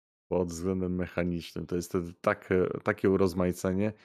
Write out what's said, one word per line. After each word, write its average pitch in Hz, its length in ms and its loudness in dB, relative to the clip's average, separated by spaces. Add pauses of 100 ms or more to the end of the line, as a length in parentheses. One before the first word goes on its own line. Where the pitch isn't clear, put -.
(320)
pod 90 180 0
względem 90 460 -2
mechanicznym. 87 720 -4
To 90 80 -4
jest 87 140 -4
wtedy 87 240 -4
tak, - 380 -2
e, 92 320 2
takie 104 260 2
urozmaicenie. 95 840 2 (120)